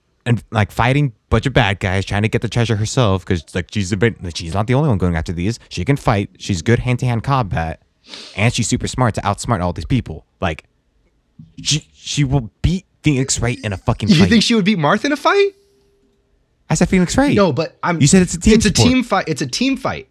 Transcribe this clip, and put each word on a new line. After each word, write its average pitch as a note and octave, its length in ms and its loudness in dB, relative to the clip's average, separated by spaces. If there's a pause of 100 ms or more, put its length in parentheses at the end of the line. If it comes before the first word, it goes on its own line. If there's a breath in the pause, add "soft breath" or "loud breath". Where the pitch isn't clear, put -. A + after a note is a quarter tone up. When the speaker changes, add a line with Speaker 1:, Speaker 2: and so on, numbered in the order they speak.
(240)
Speaker 1:
and, A#2 260 0
like, G#2+ 220 0
fighting C3+ 360 2
a - 40 -10 (160)
bunch A2+ 160 2
of C3 80 -2
bad G2+ 260 2
guys, F#2+ 280 -2
trying G2+ 160 -2
to A2 80 2
get A#2 100 0
the A#2 80 -4
treasure A#2 280 0
herself, G#2 500 0
'cause, F2 180 -2 (100)
like, F2+ 160 -6
she's G2 220 -4
a G#2 60 0
bit, G2+ 260 0
like, F2 140 -10
she's E2 160 -8
not G#2+ 120 -2
the B2 60 0
only D3 160 2
one G#2+ 80 2
going F2 180 0
after D#2+ 200 -4
these. F#2 240 -4 (100)
She F#2 160 -8
can C#3 140 2
fight. G#2 400 -2
She's F2+ 240 -4
good A#2 160 2
hand-to-hand A#2+ 440 -2
combat, F2 600 -4 (520 loud breath)
and A2+ 200 2
she's A2+ 140 -2
super A2+ 200 -2
smart B2 280 -2
to - 40 -6
outsmart G2+ 400 -4
all F2+ 140 -2
these E2 100 -10
people. F2+ 400 -4 (160)
Like, E2 240 -4 (1000)
she, - 300 -2
she - 320 -4
will B2+ 260 -2 (120)
beat F3 240 0 (160)
Phoenix C#3 380 0
Wright A#2+ 220 -2
in G#2 120 -4
a - 20 -6
fucking - 320 -2
Speaker 2:
You G3 60 6
Speaker 1:
fight. E3+ 160 4
Speaker 2:
think A3+ 120 6
she A#3 120 0
would G#3+ 100 2
beat G3+ 140 2
Marth D#3+ 260 2
in D4 80 -2
a D4 60 0
fight? G4+ 320 2 (1200)
Speaker 1:
I D#3 40 0
said F3 140 2
Phoenix F#3 300 0
Wright. C#4 180 2
Speaker 2:
No, F#3+ 160 4
but D#3 300 -6
I'm D#3+ 180 -2
Speaker 1:
You E3 60 6
said F#3 160 6
it's E3+ 100 -2
a E3 80 -8
team G#3+ 140 4
Speaker 2:
It's A3 100 4
a G#3 60 2
Speaker 1:
sport. A3+ 180 4
Speaker 2:
team B3+ 140 2
fight. F#3+ 260 -2
It's D#3 140 -4
a C#3+ 40 -4
team C4 300 -2
fight. - 340 -6